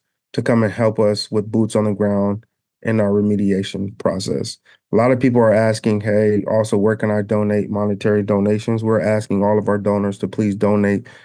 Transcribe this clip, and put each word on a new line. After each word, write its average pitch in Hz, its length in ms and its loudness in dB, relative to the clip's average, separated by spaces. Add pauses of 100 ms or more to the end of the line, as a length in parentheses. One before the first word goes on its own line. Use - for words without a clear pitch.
(340)
to 117 100 -4
come 117 180 2
and 101 120 0
help 110 260 0
us 104 320 0
with 107 200 -4
boots 110 240 0
on 107 100 2
the 104 80 0
ground 101 520 -2 (360)
in 110 200 0
our 101 80 2
remediation 101 880 0
process. - 600 -4 (360)
A - 20 2
lot 120 160 4
of 123 80 0
people 123 220 2
are 110 120 4
asking, 110 460 0
"Hey, 104 480 0
also, 110 300 0
where 107 180 2
can 107 160 -2
I 107 100 0
donate 104 480 0
monetary 104 540 0
donations?" 107 640 0
We're 110 160 2
asking 107 420 0
all 107 160 2
of 98 80 -4
our 104 100 0
donors 101 420 -2
to 95 100 -4
please 104 260 -2
donate 101 500 0 (200)